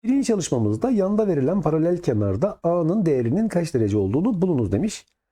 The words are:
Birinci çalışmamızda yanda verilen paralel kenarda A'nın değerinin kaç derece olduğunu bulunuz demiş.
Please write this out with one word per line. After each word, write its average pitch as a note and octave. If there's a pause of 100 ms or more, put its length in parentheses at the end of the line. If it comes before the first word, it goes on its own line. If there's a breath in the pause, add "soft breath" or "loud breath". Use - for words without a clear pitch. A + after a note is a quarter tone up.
Birinci B3+
çalışmamızda C#3+
yanda G#3
verilen D#3+
paralel D#3+
kenarda A2
A'nın F3
değerinin D3
kaç E3+
derece G#2+
olduğunu D#3+
bulunuz B2+
demiş. E3 (260)